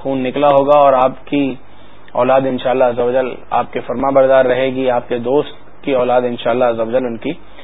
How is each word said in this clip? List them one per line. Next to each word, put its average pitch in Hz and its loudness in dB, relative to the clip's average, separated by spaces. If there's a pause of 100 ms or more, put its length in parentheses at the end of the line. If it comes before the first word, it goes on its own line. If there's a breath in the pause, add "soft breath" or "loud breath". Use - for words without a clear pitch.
خون 135 -4
نکلا 135 0
ہوگا 143 4
اور 139 6
آپ 127 0
کی 139 -2 (560 soft breath)
اولاد 131 2
انشاءاللہ 131 0
عز 123 0
و 120 0
جل 127 0 (200)
آپ 120 -2
کے 127 -4
فرما 127 -4
بردار 135 4
رہے 127 2
گی، 131 -2
آپ 120 -2
کے 123 -2
دوست 131 -4
کی 139 -2
اولاد 123 2
انشاءاللہ 120 0
عز 117 0
و 113 0
جل 123 -2
ان 117 -6
کی 131 -6 (300 loud breath)